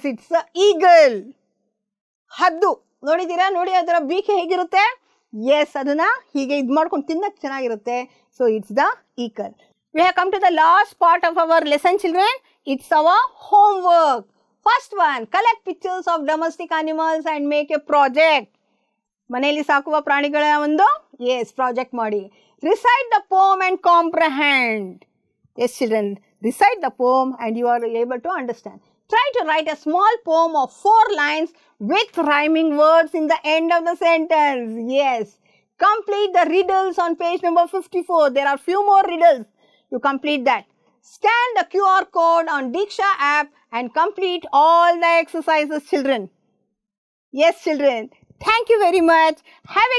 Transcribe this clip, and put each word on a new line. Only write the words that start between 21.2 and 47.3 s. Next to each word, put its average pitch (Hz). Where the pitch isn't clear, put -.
ಎಸ್, 233
ಪ್ರಾಜೆಕ್ಟ್ 254
ಮಾಡಿ. 214
Recite 480
the 392
poem 381
and 370
comprehend. 285
Yes, 240
children, 214
recite 403
the 247
poem 262
and 226
you 240
are 240
able 247
to 349
understand. 233
Try 494
to 381
write 311
a 302
small 370
poem 330
of 262
four 440
lines 311
with 359
rhyming 302
words 320
in 311
the 320
end 320
of 339
the 339
sentence. 294
Yes. 262
Complete 403
the 349
riddles 381
on 339
page 339
number 339
fifty-four. 339
There 277
are 285
few 370
more 392
riddles. 330
You 254
complete 277
that. 226
Scan 480
the 370
Q 392
R 381
code 339
on 269
Diksha 392
app 294
and 240
complete 359
all 339
the 339
exercises, 302
children. 262